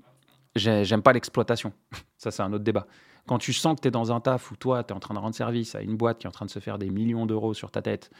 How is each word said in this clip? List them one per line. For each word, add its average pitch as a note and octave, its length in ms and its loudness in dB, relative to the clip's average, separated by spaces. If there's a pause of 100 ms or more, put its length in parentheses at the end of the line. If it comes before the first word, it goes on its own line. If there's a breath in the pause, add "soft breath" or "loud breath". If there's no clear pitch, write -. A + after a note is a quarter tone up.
(560)
j'ai-, G#2 300 4
j'aime G#2 160 2
pas C3 120 10
l'exploitation. A#2 600 -2 (180)
<laughs> - 260 -18
Ça, A2+ 140 -8
c'est G#2+ 120 -4
un G2 100 -2
autre G#2+ 100 -2
débat. G#2 240 0 (400 soft breath)
Quand B2 120 2
tu - 140 -2
sens D#3+ 220 2
que - 60 -6
t'es C3 100 2
dans A#2 200 0
un A#2+ 80 0
taf B2+ 320 0
où G#2+ 40 -14
toi, B2+ 280 0
t'es A2 100 -10
en G2 60 -8
train - 140 -10
de G#2 60 -6
rendre A2 160 -4
service A#2 400 -2
à G#2 60 -8
une G#2 160 -4
boîte A#2 220 2
qui - 80 -10
est - 20 -12
en - 40 -12
train - 120 -10
de F#2+ 60 -10
se - 80 -12
faire G#2 180 -8
des F#2+ 120 -4
millions A2+ 360 0
d'euros A2 280 0
sur - 180 -12
ta G#2 100 -4
tête, G#2 280 -4 (100)